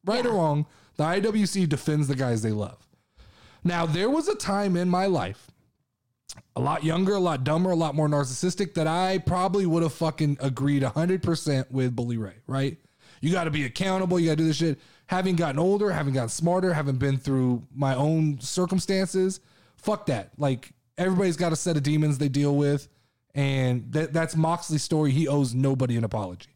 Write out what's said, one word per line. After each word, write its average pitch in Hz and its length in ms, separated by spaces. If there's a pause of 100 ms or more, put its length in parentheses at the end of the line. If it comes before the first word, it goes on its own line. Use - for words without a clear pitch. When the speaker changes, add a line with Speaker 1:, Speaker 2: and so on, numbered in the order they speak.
Speaker 1:
Right 240 220
or 240 40
Speaker 2:
Yeah. 220 60
Speaker 1:
wrong, 151 300 (320)
the 151 60
I 175 160
W 214 260
C 185 220
defends 151 400
the 139 80
guys 123 260
they 110 120
love. - 340 (760)
Now, 170 220
there 175 240
was 311 180
a 415 80
time 196 400
in 180 140
my 180 160
life 117 460 (1040)
a 127 60
lot 151 220
younger, 185 320
a 196 40
lot 160 240
dumber, 165 280
a 175 40
lot 160 200
more 151 120
narcissistic, 147 680
that 160 120
I 185 320
probably 185 460
would 165 180
have 156 100
fucking 156 460
agreed 135 440
a 123 60
hundred 170 340
percent 147 480
with 127 240
Bully 120 220
Ray, 107 180 (120)
right? 139 300 (440)
You 160 100
gotta 170 200
be 143 140
accountable. 185 540
You 165 80
gotta 151 100
do 160 80
this 156 120
shit. 156 220 (280)
Having 185 300
gotten 151 220
older, 196 320
having 147 220
gotten 120 160
smarter, 175 440
having 139 240
been 135 200
through 127 480 (100)
my 135 200
own 151 440
circumstances, 185 1000 (380)
fuck 208 280
that. 113 320
Like, 139 340 (260)
everybody's 185 400
got 170 140
a 160 40
set 165 220
of 143 60
demons 151 340
they 143 120
deal 143 260
with, 143 320 (460)
and 131 580
that, 147 220
that's 165 220
Moxley's 160 480
story. 151 280
He 147 160
owes 135 280
nobody 127 420
an 113 60
apology. 95 520